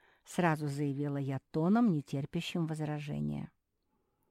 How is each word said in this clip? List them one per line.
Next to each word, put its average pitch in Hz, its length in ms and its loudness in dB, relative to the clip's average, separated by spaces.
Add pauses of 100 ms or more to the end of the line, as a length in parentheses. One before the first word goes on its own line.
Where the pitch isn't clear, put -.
(240)
сразу 156 440 2
заявила 143 500 -2
я 135 220 -2 (100)
тоном, 196 420 4
нетерпящим 151 760 -2
возражения. 147 840 -4 (800)